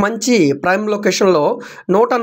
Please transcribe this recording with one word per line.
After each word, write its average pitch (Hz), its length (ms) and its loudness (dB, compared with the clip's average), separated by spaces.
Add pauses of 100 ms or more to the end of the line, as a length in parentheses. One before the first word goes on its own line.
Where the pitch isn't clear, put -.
మంచి 226 320 0 (280)
ప్రైమ్ 190 300 0
లొకేషన్‌లో 190 500 0 (520)
నూట 233 140 2 (140)